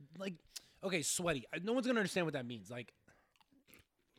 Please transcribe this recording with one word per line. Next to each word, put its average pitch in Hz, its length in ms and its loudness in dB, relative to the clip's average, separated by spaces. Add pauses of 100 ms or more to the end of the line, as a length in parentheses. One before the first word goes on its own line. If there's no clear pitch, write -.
(180)
like, 190 160 -4 (500)
okay, 185 180 2
sweaty. 156 520 0
I, 160 60 -2
no 190 120 0
one's 247 160 2
gonna 247 120 4
understand 185 280 2
what 156 60 0
that 131 120 -2
means. 113 240 -8
Like 120 240 -10 (1300)